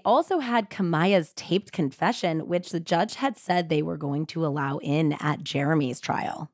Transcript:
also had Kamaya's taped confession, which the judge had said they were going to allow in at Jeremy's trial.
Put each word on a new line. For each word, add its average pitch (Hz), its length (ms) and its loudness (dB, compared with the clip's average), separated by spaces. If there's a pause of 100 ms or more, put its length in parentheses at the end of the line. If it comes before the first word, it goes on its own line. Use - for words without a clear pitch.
also 311 360 4
had 240 280 0
Kamaya's 170 680 2
taped - 380 -2
confession, 160 720 0
which 175 220 -2
the 175 100 -4
judge 175 360 0
had 269 240 -2
said 180 320 0
they 151 100 2
were 165 160 -2
going 147 300 -2
to 160 180 -2
allow 143 380 0
in 151 320 2
at 151 280 -2
Jeremy's 139 560 0
trial. - 560 -4